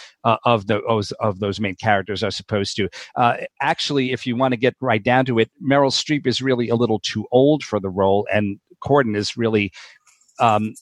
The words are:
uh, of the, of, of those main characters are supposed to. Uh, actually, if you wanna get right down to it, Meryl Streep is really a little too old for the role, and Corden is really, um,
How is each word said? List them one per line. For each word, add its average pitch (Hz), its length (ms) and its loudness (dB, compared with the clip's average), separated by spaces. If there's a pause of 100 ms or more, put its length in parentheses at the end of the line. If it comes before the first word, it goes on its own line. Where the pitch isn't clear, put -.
(240)
uh, 113 200 4
of 113 220 2
the, 104 160 0
of, 110 280 -2 (100)
of 101 200 -2
those 98 180 -2
main 98 180 -4
characters 101 460 -2
are 101 80 -2
supposed - 460 -4
to. 95 120 -2 (280)
Uh, 120 220 2 (240)
actually, 139 500 -2
if 123 140 -6
you 120 100 -2
wanna 127 200 0
get 120 240 0
right 113 220 0
down 123 240 4
to 120 120 0
it, 113 120 2 (120)
Meryl 139 280 4
Streep - 360 -2
is 127 160 0
really 123 260 0
a 117 60 0
little 113 260 0
too - 320 -6
old 139 300 4
for 104 180 -4
the 95 100 -6
role, 98 420 2
and 101 260 0 (240)
Corden 127 340 2
is 104 220 -4
really, 110 340 0 (680)
um, 107 420 2